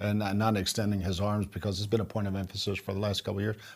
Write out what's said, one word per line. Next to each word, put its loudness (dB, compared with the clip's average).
and 2
not, 0
not 6
extending 2
his 0
arms 2
because -2
it's -2
been 2
a -2
point -2
of -2
emphasis -2
for -6
the -2
last 0
couple -2
of 0
years. -2